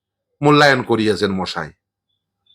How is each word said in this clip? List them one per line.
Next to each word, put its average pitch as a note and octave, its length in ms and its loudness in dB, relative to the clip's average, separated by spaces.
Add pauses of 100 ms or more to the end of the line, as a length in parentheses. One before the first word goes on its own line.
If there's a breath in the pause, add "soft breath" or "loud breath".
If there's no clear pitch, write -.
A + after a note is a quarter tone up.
(400)
মূল্যায়ন C#3+ 420 4
করিয়েছেন G#2+ 480 -2
মশাই। F2 400 -8 (840)